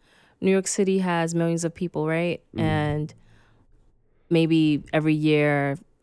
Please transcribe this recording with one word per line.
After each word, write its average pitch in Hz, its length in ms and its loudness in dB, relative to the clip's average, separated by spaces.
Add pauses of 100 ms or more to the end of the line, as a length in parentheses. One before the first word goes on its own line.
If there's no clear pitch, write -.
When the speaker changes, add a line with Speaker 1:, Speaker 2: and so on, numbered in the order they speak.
(420)
Speaker 1:
New 190 100 2
York 190 160 0
City 190 300 0
has 170 380 -2
millions 170 280 0
of 165 120 -4
people, 160 320 -4
right? 165 420 -2
Speaker 2:
Mm-hmm. - 100 -8
Speaker 1:
And 151 540 -2 (1160)
maybe 160 640 2
every 156 220 0
year, 147 640 0 (260)